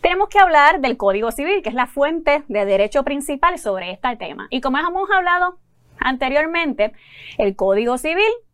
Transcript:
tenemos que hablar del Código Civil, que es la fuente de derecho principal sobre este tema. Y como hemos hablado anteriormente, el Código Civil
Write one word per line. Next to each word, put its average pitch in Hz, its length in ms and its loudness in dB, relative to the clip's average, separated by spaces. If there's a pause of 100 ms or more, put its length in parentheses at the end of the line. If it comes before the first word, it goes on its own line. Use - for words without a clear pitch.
tenemos 370 260 0
que - 80 2
hablar 320 420 6
del 262 160 -2
Código 208 360 0
Civil, 339 320 -2
que 220 60 -4
es 214 60 -8
la 247 120 -2
fuente 294 600 0
de 208 160 -2
derecho 202 400 2
principal 285 540 -2
sobre 190 320 -6
este 233 280 -6
tema. - 340 -12
Y 254 100 -4
como 269 160 -2
hemos 349 320 -2
hablado 359 480 0 (400)
anteriormente, 277 960 -2 (460)
el 202 160 0
Código 214 420 0
Civil 359 340 0 (220)